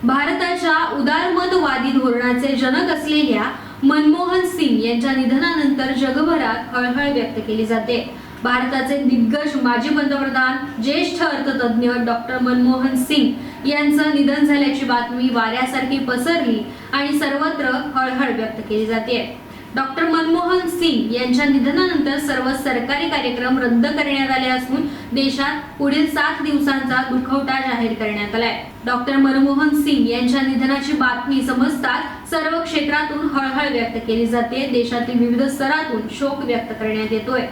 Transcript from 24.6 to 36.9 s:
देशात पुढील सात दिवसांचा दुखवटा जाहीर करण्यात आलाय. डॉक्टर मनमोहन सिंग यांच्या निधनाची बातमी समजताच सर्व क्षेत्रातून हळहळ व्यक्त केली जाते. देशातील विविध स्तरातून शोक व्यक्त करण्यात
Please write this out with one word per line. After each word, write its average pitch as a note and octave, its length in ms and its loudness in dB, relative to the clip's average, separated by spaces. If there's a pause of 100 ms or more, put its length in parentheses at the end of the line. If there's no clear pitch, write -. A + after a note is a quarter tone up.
देशात C#4 920 -4
पुढील C#4+ 320 2
सात D#4 320 -2
दिवसांचा C4+ 680 0
दुखवटा C4+ 500 0 (100)
जाहीर A3+ 220 -2
करण्यात G#3 420 -4
आलाय. A#3 300 -2 (220)
डॉक्टर B3 300 0
मनमोहन C#4 520 4
सिंग C#4+ 400 2
यांच्या B3 320 2
निधनाची C4+ 520 0
बातमी B3 500 0
समजताच B3 880 -2
सर्व D#4+ 320 -2
क्षेत्रातून D4+ 640 -2
हळहळ C4+ 460 -2
व्यक्त A#3 340 -2
केली A3+ 200 0
जाते. A#3+ 400 -2
देशातील A#3+ 520 0
विविध A#3+ 240 2
स्तरातून C4+ 680 -2
शोक C#4 280 -4
व्यक्त A#3+ 420 -4
करण्यात G#3+ 320 -2